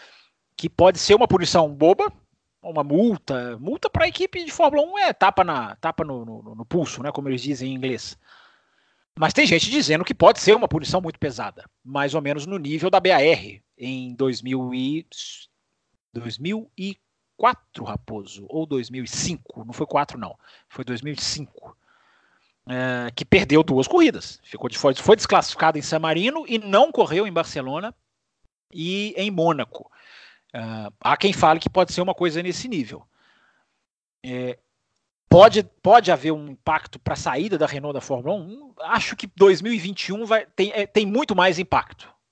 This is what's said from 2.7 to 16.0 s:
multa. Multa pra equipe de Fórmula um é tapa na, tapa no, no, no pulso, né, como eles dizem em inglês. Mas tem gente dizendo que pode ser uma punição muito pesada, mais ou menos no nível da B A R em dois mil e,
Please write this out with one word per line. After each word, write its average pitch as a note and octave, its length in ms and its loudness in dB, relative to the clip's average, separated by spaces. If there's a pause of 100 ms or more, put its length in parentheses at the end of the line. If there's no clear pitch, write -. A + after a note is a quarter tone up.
multa. C#3+ 760 0
Multa B3 300 -8
pra E4 200 0
equipe F4+ 360 -6
de D4+ 60 -12
Fórmula D4 320 2
um F#4 160 -4
é F4 140 0
tapa F#3+ 320 2
na, B2 320 -6
tapa D#3+ 260 -6
no, C3 220 -8
no, A2 320 -18
no A#2 100 -14
pulso, D3 380 -4
né, C#3+ 80 -6
como C#3 160 -8
eles B2+ 120 -4
dizem C3 300 -6
em C3+ 40 -8
inglês. B2+ 440 -8 (1000)
Mas D#3 160 0
tem D4 140 2
gente E3 240 2
dizendo F3 340 0
que - 80 -6
pode - 280 6
ser G#3+ 160 6
uma A#3+ 100 0
punição D#3+ 340 -2
muito E3 200 -12
pesada, A#2+ 500 -10 (140)
mais C#3 300 -4
ou D#3 60 0
menos D3 260 -4
no F#3+ 120 -8
nível D#3 320 -4
da G3 80 6
B F#3 140 4
A C#3+ 100 6
R G#2 400 2 (160)
em B2+ 340 -10
dois B2 300 -2
mil B2+ 320 -4
e, C#3 320 -6 (1080)